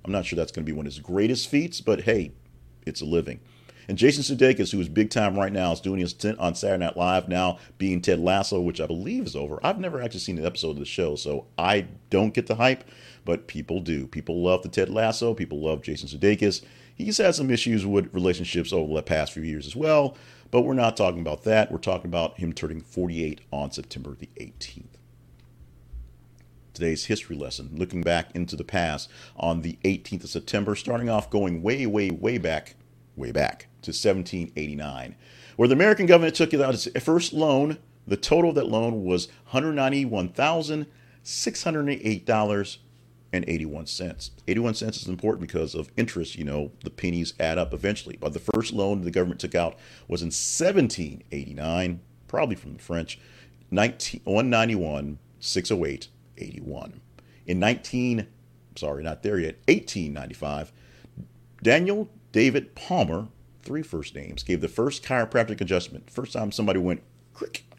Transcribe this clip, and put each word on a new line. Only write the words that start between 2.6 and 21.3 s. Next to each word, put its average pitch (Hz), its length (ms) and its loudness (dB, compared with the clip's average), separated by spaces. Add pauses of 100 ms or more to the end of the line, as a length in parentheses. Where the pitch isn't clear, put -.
it's - 160 -8
a 76 40 -6
living. 78 340 0 (480)
And 92 100 -4
Jason 143 260 6
Sudeikis, 127 480 4
who 101 80 -2
is 85 80 -2
big 107 220 2
time 101 260 0
right 98 160 0
now, 92 200 0
is 82 100 -4
doing 95 180 -2
his 87 120 -2
stint - 260 -4
on 85 160 0
Saturday 95 320 0
Night 80 100 -2
Live, 90 320 2
now 90 300 0 (220)
being 92 220 0
Ted 87 180 4
Lasso, 95 420 2
which 85 180 -2
I 78 60 -2
believe 127 400 -4
is - 100 -8
over. 73 280 -6
I've 196 160 0
never 170 200 -6
actually 113 200 -6
seen 87 180 -4
an 80 80 -2
episode 82 260 -2
of 71 80 -6
the 71 60 -8
show, 76 300 -2
so 71 320 -6 (100)
I 92 300 2 (240)
don't 107 240 4
get 117 100 2
the 110 100 0
hype, 123 280 4 (420)
but 85 220 0
people 82 340 -4
do. 78 240 -2
People 85 380 -4
love 90 180 4
the - 80 -10
Ted 95 200 0
Lasso. 110 440 0
People 76 260 -6
love 78 220 -2
Jason 76 260 -8
Sudeikis. 95 540 2 (340)
He's 214 220 -2
had 190 160 6
some 139 160 0
issues 117 340 2
with 101 300 2
relationships 87 580 0
over 78 220 0
the 78 80 0
past 78 320 0
few 80 100 -8
years 78 220 -6
as 78 100 -12
well, 147 400 4 (360)
but 123 100 6
we're 135 140 2
not 117 200 4
talking 90 240 2
about 78 260 -4